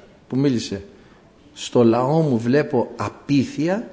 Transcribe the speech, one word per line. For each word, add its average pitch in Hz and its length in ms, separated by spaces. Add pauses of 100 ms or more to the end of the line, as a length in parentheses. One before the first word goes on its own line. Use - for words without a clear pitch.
(280)
που 123 100
μίλησε; 113 460 (720)
«Στο - 300
λαό 127 380
μου 139 160
βλέπω 123 580
απίθεια 143 960